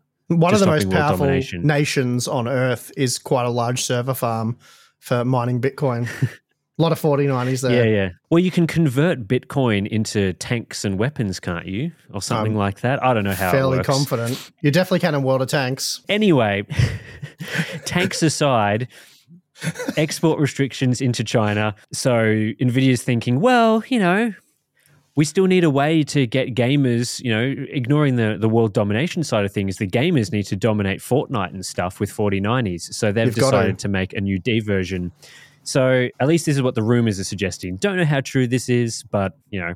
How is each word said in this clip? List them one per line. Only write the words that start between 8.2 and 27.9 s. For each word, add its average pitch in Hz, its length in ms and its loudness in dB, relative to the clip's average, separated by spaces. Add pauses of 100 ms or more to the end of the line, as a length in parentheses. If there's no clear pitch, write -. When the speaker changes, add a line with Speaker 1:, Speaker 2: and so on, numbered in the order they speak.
Speaker 2:
Well, 165 100 4
you 180 120 2
can 170 160 2
convert 147 600 0
Bitcoin 123 600 0
into 104 480 0
tanks - 500 -6
and 98 140 -2
weapons, 110 420 -2
can't 87 240 -6
you? 110 260 -6 (220)
Or 101 80 -8
something 110 320 -2
Speaker 1:
I'm 107 60 -2
Speaker 2:
like 101 240 -2
that. 127 200 -2
I 127 120 2
don't 104 100 0
know 98 80 -2
how 92 180 -2
Speaker 1:
fairly 135 260 2
Speaker 2:
it - 20 0
works. - 100 -4
Speaker 1:
confident. 131 640 -2 (100)
You 147 100 2
definitely 180 280 2
can 170 160 0
in 139 80 0
World 131 180 2
of 131 80 -2
Tanks. 131 640 -4
Speaker 2:
Anyway, 131 560 4 (560)
<laughs> - 640 -8
tanks 185 360 -2
aside, 120 640 2 (1080)
export 156 420 0
restrictions 131 640 0
into 123 240 0
China. 107 500 0 (200)
So - 180 0
Nvidia's 117 880 2
thinking, 123 380 0
"Well, 226 480 4
you 254 100 0
know, 196 360 2 (800)
we 151 100 4
still 190 220 2
need 185 180 6
a 156 60 6
way 147 320 4
to 139 240 2
get 120 280 -2
gamers, 120 680 2
you 120 60 0
know, 120 240 0 (160)
ignoring 139 460 2